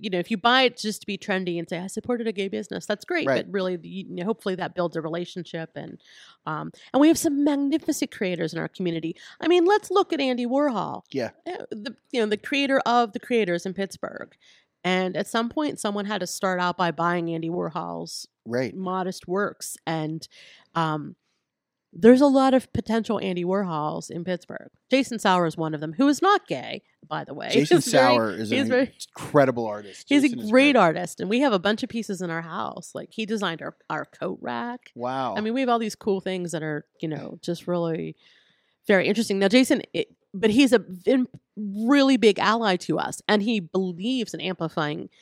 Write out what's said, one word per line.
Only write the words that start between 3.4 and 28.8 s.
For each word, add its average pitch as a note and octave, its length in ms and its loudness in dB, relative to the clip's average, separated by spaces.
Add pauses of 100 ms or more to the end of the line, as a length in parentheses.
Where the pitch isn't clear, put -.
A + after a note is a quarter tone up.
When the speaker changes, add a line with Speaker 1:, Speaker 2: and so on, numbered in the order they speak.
Speaker 1:
But F3 80 -12
really, F#3 300 -2
you F3 260 -12
know, F3 160 -8
hopefully G#3 300 -4
that E3+ 200 -8
builds F3 220 -2
a D#3+ 60 -4
relationship. E3 760 -8
And, D3 240 -12 (460)
um, D#3 260 -8 (220)
and C4 60 4
we D4+ 80 8
have E4 100 4
some C#4+ 260 0
magnificent C#4+ 680 0
creators F3 440 -4
in E3 40 -6
our D#3 100 -4
community. E3 480 -4 (240)
I - 80 0
mean, F4 180 6
let's G#4 240 2
look - 240 2
at C#4+ 60 -2
Andy B3 260 0
Warhol. A#3 640 0
Speaker 2:
Yeah. B2 200 -4 (160)
Speaker 1:
Uh, F4 240 -10
the, G#3+ 240 -10 (160)
you B3 100 -2
know, G#3+ 60 2
the G#3 120 -2
creator C#4 480 0
of A#3 260 2
the - 80 -8
creators F#3+ 460 0
in F#3+ 80 -6
Pittsburgh. - 600 -8 (480)
And F#3 340 0
at G3+ 100 -2
some A#3 240 -2
point, D4+ 280 -4
someone G3+ 280 -4
had G#3 140 -4
to F3+ 60 -4
start F#3 340 -2
out F3+ 180 0
by F3 120 2
buying E3+ 440 0
Andy E3 160 -4
Warhol's E3+ 800 -6 (180)
Speaker 2:
Right. A#2+ 280 -2
Speaker 1:
modest F#3 540 -4
works. - 480 -6 (100)
And, D#3+ 400 -4 (480)
um, D#3 420 -4 (840)
there's B3 220 10
a D4 60 8
lot C4+ 260 4
of - 220 2
potential A3 460 -2
Andy F3+ 220 -4
Warhols E3+ 680 -2
in F3 120 -8
Pittsburgh. - 460 -8 (220)
Jason B3+ 280 2
Sauer F3+ 280 4
is D#3+ 100 -4
one D#3+ 180 -4
of D3 60 -8
them, D#3 140 -6
who C4 140 2
is C#4 120 2
not G4 260 4
gay, B2 360 -8 (260)
by D3+ 160 -6
the C3+ 80 -12
way. - 180 -10
Speaker 2:
Jason D#3 280 4
Speaker 1:
He's - 120 -2
very, - 140 6 (100)
Speaker 2:
Sauer - 180 2
is G#3 180 -4
Speaker 1:
he's B3+ 120 2
Speaker 2:
an A3+ 60 -2
Speaker 1:
very, B3+ 260 0 (220)